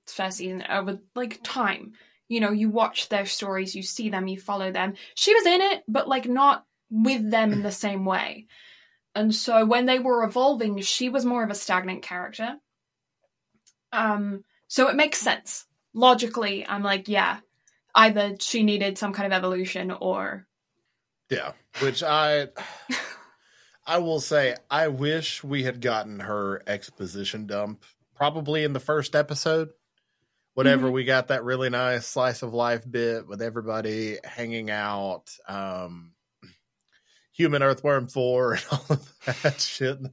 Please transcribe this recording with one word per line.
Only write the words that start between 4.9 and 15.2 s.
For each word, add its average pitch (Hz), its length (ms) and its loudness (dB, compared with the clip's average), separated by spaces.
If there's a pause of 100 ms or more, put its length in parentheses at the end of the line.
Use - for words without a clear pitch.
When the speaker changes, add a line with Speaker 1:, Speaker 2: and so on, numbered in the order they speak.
Speaker 1:
She - 200 4
was 403 100 6
in 349 160 6
it, 392 260 0
but, 269 200 0
like, 262 220 0
not 269 360 4 (240)
with 220 400 2
them 220 220 4
in 202 120 0
the 202 80 -2
same 196 340 -2
way. - 420 -2 (640)
And 214 220 2
so 226 300 4
when 240 220 4
they 262 120 4
were 247 240 2
evolving, 226 560 2
she 247 300 -2
was 240 160 0
more 240 180 0
of 214 60 -2
a 202 60 -4
stagnant 185 480 -2
character. 220 520 -8 (1400)
Um, 208 540 -2 (240)
so 269 180 4
it 269 80 0
makes 302 240 2
sense. - 460 -4 (280)